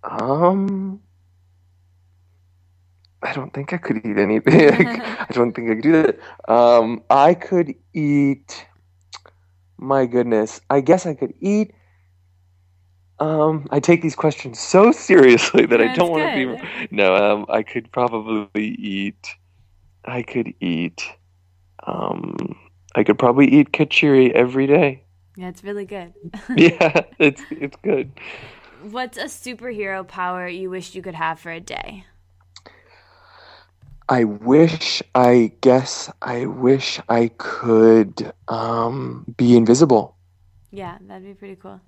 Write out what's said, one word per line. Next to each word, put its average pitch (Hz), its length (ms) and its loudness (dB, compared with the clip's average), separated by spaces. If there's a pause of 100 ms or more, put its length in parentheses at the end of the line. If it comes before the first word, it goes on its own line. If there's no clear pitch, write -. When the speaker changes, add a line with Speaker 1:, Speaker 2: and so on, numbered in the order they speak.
Speaker 1:
Um, 190 960 -4 (2250)
I - 100 -8
don't 135 200 -10
think 139 200 -10
I 175 60 -6
could - 280 -6
eat 101 120 -2
anything. 107 340 2
<laughs> 147 500 4
Speaker 2:
<laughs> - 0 -
Speaker 1:
I - 300 -12
don't 120 200 0
think 117 180 -6
I 110 40 2
could 113 80 -6
do 156 200 4
that. - 160 0 (340)
Um, 120 580 4
I 143 240 6
could 170 400 -4 (180)
eat, 143 760 -2 (1080)
my 135 300 0
goodness, 117 540 -2 (100)
I 139 100 4
guess 165 260 2
I 156 80 -6
could - 260 -8
eat, 208 320 -2 (1500)
um, 156 500 -2
I 139 100 0
take 170 220 2
these 160 120 -4
questions 143 460 -6
so 208 320 4
seriously 127 760 6
that 117 140 2
I 117 80 2
Speaker 2:
That's - 100 -4
Speaker 1:
don't 175 120 0
wanna 156 260 -2
be 131 80 -2
Speaker 2:
good. - 480 -10
Speaker 1:
No, 98 240 2
um, 104 320 0
I 110 160 -2
could - 260 -10
probably 110 640 -4
eat, 104 800 -8 (720)
I 123 180 -10
could - 380 -8
eat, 85 440 -6 (800)
um, 50 720 -10 (380)
I 113 80 0
could 104 160 0
probably 131 300 4
eat 139 240 4
kachiri 139 580 2
every 131 380 0
day. 143 340 2 (340)
Speaker 2:
Yeah, 185 120 -14
it's 180 160 -20
really 202 200 -10
good. 185 300 -18 (180)
<laughs> 220 80 -16
Speaker 1:
<laughs> 247 160 -6
Yeah, 170 460 -2 (160)
it's, 147 320 -2
it's - 320 -14
good. 135 300 -6 (680)
Speaker 2:
What's 247 360 -12
a 311 60 -10
superhero 214 840 -12
power 180 400 -10
you 185 240 -10
wish 185 240 -14
you 185 80 -14
could 175 140 -14
have 160 240 -8
for 170 100 -16
a 165 100 -14
day? - 440 -16 (2000)
Speaker 1:
I 123 160 2
wish, 131 800 2 (120)
I 123 460 4
guess, 131 500 2 (120)
I 123 240 -8
wish 131 520 0 (100)
I 117 280 2
could, 110 960 2 (160)
um, 117 800 -6 (100)
be 120 200 4
invisible. 117 600 4 (540)
Speaker 2:
Yeah, 185 320 -16
that'd 190 220 -20
be 196 100 -20
pretty 196 220 -20
cool. 190 320 -20